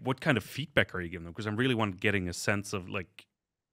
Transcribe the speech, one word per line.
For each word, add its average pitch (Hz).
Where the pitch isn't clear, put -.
what 131
kind 139
of 101
feedback -
are 92
you 87
giving 85
them? 85
'Cause 104
I'm 104
really 127
want, 104
getting 101
a 87
sense 101
of, 95
like, 101